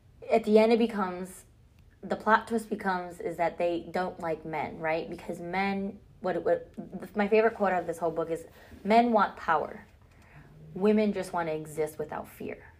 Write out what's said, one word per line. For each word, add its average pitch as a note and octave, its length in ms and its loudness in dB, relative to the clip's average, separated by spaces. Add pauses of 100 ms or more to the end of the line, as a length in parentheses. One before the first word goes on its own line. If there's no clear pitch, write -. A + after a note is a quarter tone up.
(320)
At A3 140 4
the G#3+ 120 8
end, A3 140 8
it A#3 80 6
becomes, F#3 640 -2 (580)
the F3+ 140 -4
plot A3 320 2
twist A3+ 220 -2
becomes F3+ 500 -4
is E3+ 180 -6
that E3 200 0
they F3 240 0 (100)
don't F3+ 280 -4
like D#3+ 260 -4
men, D#3 340 -6
right? D#3+ 300 -2
Because E3+ 300 -10
men, G3 600 -4 (220)
what, E3+ 220 -2
what, E3+ 260 0 (460)
my G3+ 120 0
favorite A3 280 4
quote G3 180 2
out F3+ 80 0
of E3+ 60 -6
this E3 120 -4
whole E3 120 0
book D#3+ 200 -4
is, E3 140 -6 (380)
"Men A#3 280 4
want G#3 240 2
power. - 500 -2 (880)
Women G#3 400 4
just F#3 200 -6
wanna E3+ 180 -2
exist D#3 480 -4
without - 280 -8
fear." - 300 -12 (220)